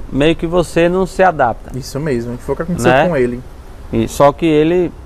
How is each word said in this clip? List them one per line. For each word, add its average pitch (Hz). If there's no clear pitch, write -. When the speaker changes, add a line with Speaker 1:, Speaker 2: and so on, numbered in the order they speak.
Speaker 1:
meio 156
que 170
você 170
não 185
se -
adapta. 139
Speaker 2:
Isso 131
mesmo, 120
foi 139
o -
que 165
aconteceu 127
Speaker 1:
Né? 143
Speaker 2:
com 165
ele. 123
Speaker 1:
E 113
só 143
que 170
ele, 160